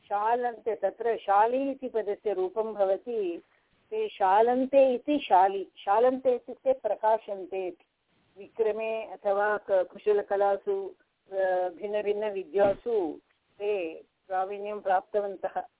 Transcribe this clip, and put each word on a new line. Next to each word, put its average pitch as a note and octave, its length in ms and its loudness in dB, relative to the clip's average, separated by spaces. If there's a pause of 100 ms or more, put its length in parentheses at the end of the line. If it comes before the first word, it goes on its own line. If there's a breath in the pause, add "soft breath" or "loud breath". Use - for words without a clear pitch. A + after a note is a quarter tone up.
शालन्ते, A3+ 640 -2
तत्र A3 440 -2
शाली A#3+ 520 2
इति C4 180 -8
पदस्य G3+ 440 -4
रूपं F#3+ 420 -4
भवति, G3 680 -2 (480)
ते A3 180 -4
शालन्ते B3 880 4
इति D4 240 -2
शाली। G3 580 4
शालन्ते B3+ 580 2
इत्युक्ते B3 380 -4
प्रकाशन्ते G3+ 920 -2
इति। F3 180 -10 (540)
विक्रमे A3 680 -4
अथवा G3+ 540 -2
क-, F#3 300 0
कुशलकलासु, G3+ 1040 0 (380)
अ, G3 40 -6 (320)
भिन्नभिन्नविद्यासु G3 1500 -2 (380)
ते F3+ 440 -6 (260)
प्रावीण्यं G3+ 520 -6
प्राप्तवन्तः। F#3+ 800 -2 (200)